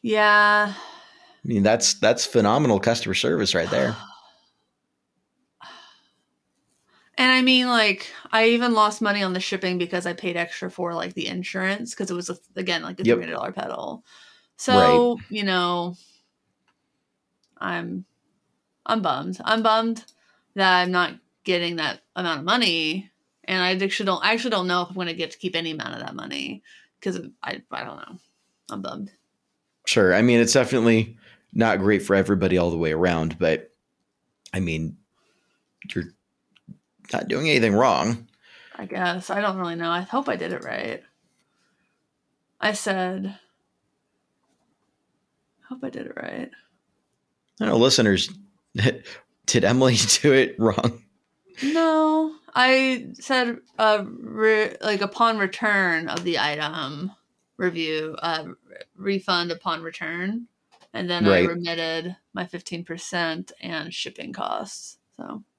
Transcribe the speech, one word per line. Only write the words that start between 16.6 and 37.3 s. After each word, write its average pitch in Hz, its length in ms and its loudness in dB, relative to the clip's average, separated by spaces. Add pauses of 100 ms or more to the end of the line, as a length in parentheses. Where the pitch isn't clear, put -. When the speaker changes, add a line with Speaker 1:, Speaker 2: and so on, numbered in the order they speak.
Speaker 1:
I'm, 175 460 -8 (840)
I'm 226 160 0
bummed. 165 440 -2
I'm 226 180 2
bummed 226 400 2 (520)
that 185 260 4
I'm 180 100 0
not 180 220 2 (320)
getting 175 320 0
that 151 240 -4 (160)
amount 165 220 -2
of 147 60 -8
money, 185 640 0 (360)
and 185 180 -2
I 185 180 0
actually 196 260 -2
don't, 185 140 0
I 214 120 2
actually 233 160 -2
don't 185 180 -2
know 180 140 2
if 175 80 -6
I'm 185 60 -14
gonna 175 180 -6
get 165 180 -6
to - 60 -20
keep - 180 -6
any 165 160 -4
amount 156 220 -8
of - 80 -12
that - 140 -12
money, 71 480 -6 (360)
'cause 185 180 -4 (240)
I, - 200 -8 (100)
I - 140 -8
don't - 120 -14
know. - 200 -18 (520)
I'm 208 120 -10
bummed. 196 300 -10 (760)
Speaker 2:
Sure. 95 280 4
I 101 80 6
mean, 120 180 6
it's 117 140 4
definitely 117 640 4 (360)
not 113 260 2
great 98 240 4
for 98 120 4
everybody 95 420 4
all 87 140 2
the 82 60 -4
way 82 140 0
around, 80 480 0
but, 80 320 0 (840)
I 95 60 -4
mean, 80 380 -4 (960)
you're - 120 -6 (1080)
not - 140 -4
doing 151 220 -2